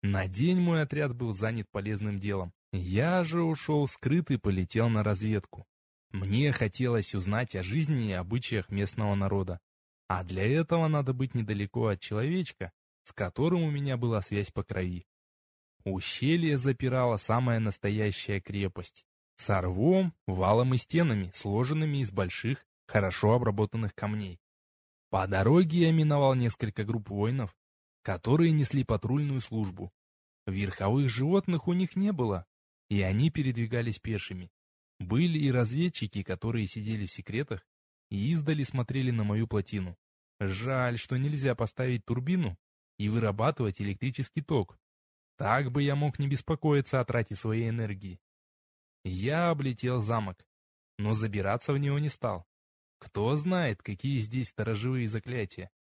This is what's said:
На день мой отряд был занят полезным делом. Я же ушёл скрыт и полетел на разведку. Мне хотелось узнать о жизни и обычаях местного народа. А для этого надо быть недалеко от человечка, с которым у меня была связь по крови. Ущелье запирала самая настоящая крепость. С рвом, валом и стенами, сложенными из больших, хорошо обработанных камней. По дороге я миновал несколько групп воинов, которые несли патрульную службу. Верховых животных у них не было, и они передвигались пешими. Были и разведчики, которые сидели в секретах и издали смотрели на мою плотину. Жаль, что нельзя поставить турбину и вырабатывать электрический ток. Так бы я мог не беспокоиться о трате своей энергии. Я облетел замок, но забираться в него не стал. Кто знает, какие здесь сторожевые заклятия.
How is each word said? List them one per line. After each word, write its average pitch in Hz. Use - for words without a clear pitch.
На 95
день 160
мой 170
отряд 143
был 120
занят 110
полезным 104
делом. 95
Я 110
же 165
ушёл 151
скрыт 156
и 135
полетел 104
на 110
разведку. 104
Мне 104
хотелось 117
узнать 101
о 92
жизни 127
и -
обычаях 98
местного 101
народа. 95
А 90
для 92
этого 160
надо 143
быть 127
недалеко 110
от 98
человечка, 135
с -
которым 160
у 156
меня 139
была 117
связь 101
по -
крови. 90
Ущелье 143
запирала 123
самая 117
настоящая 104
крепость. 98
С 98
рвом, 147
валом 104
и 123
стенами, 117
сложенными 139
из 117
больших, 98
хорошо 104
обработанных 110
камней. 104
По 95
дороге 156
я 160
миновал 147
несколько 113
групп 104
воинов, 107
которые 147
несли 139
патрульную 131
службу. 95
Верховых 101
животных 165
у 175
них 180
не 202
было, 107
и 101
они 107
передвигались 117
пешими. 98
Были 151
и 143
разведчики, 123
которые 110
сидели 104
в -
секретах 110
и 104
издали 151
смотрели 127
на 113
мою 107
плотину. 98
Жаль, 120
что -
нельзя 135
поставить 120
турбину 127
и 104
вырабатывать 110
электрический 120
ток. 127
Так 123
бы 143
я 143
мог 143
не 139
беспокоиться 143
о 120
трате 113
своей 113
энергии. 104
Я 131
облетел 127
замок, 104
но 104
забираться 104
в 139
него 143
не 151
стал. 98
Кто 113
знает, 156
какие 131
здесь 117
сторожевые 113
заклятия. 107